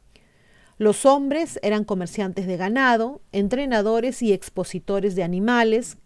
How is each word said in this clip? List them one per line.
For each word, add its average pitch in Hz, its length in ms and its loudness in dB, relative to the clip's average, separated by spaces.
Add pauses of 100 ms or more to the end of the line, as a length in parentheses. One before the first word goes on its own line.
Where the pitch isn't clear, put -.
(800)
Los 208 280 2
hombres 285 560 2
eran 214 220 0
comerciantes 185 640 -4
de 185 100 -4
ganado, 240 640 0 (120)
entrenadores 226 920 0
y 220 100 4
expositores 190 800 -4
de 180 100 -2
animales, 220 800 0